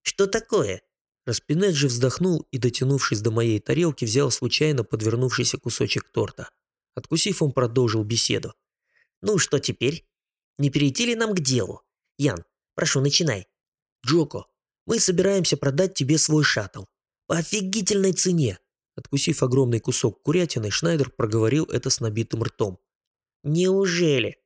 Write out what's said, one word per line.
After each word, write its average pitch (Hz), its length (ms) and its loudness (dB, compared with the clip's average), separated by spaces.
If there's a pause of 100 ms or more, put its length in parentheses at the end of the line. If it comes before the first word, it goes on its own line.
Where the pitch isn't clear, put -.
«Что - 260 -2
такое?» 185 540 -2 (440)
Распинеджи 147 640 0
вздохнул 131 640 0
и, 131 60 -6
дотянувшись 123 640 0
до 113 100 0
моей 113 280 0
тарелки, 151 460 -2
взял 127 260 2
случайно 127 520 0
подвернувшийся 113 720 0
кусочек - 540 -4
торта. 101 400 -6 (420)
Откусив, 165 480 -2
он 143 100 0
продолжил 117 520 0
беседу. 110 500 -2 (680)
«Ну 196 180 2
что - 200 0
теперь? 127 480 -4 (500)
Не 139 120 0
перейти 143 380 0
ли 233 80 0
нам 220 180 -2
к 185 60 0
делу? 127 420 -2 (360)
Ян, 113 280 -2 (300)
прошу, 151 260 0
начинай». 139 460 0 (580)
«Джоко, 143 400 0 (400)
мы 226 140 0
собираемся 185 580 2
продать 143 360 0
тебе 143 240 0
свой 151 260 4
шаттл. 104 400 -2 (440)
По 165 100 0
офигительной 190 760 0
цене». 156 460 2 (360)
Откусив - 480 -2
огромный 123 360 2
кусок - 420 -2
курятины, 151 480 0
Шнайдер 156 400 0
проговорил 113 560 0
это - 240 -4
с - 100 0
набитым 113 440 -4
ртом. 101 360 -4 (640)
«Неужели?» 170 1000 2